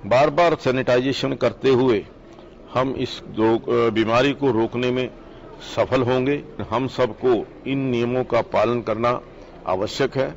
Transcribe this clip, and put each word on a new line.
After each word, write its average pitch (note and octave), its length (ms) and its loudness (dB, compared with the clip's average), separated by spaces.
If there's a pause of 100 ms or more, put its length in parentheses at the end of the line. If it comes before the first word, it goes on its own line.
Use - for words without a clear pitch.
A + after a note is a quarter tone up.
बार-बार D3+ 480 4
sanitization C3 760 0
करते B2+ 360 -2
हुए A#2+ 380 4 (680)
हम C3 160 0
इस - 320 -6 (160)
रो-, A2+ 300 2
अ, A#2 220 2
बीमारी A2+ 420 2
को C#3 180 0
रोकने A#2 400 0
में B2+ 200 -2 (640)
सफल B2+ 260 2
होंगे। C3 420 0 (260)
हम B2 180 -2
सबको A#2 580 0 (200)
इन C3+ 120 -2
नियमों B2 460 0
का A#2 160 0
पालन A2+ 400 0
करना A2+ 400 -2 (460)
आवश्यक G#2 500 -2
है। C3+ 200 -2